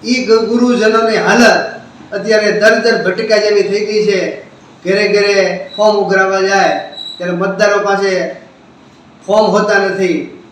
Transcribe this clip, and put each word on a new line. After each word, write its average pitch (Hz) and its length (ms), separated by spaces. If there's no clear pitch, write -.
ઈ 240 200
ગ-, 220 220
ગુરુજનોની 226 680
હાલત 208 640
અત્યારે 214 380
દર 220 260
દર 226 240
ભટકા 214 340
જેવી 202 260
થઈ 202 240
ગઈ 214 200
છે. 190 340
ઘરે 196 240
ઘરે 196 680
ફોર્મ 208 200
ઉઘરાવવા 190 440
જાય 190 380
ત્યારે 180 160
મતદારો 196 460
પાસે 196 580
ફોર્મ 208 180
હોતા 202 340
નથી. 185 720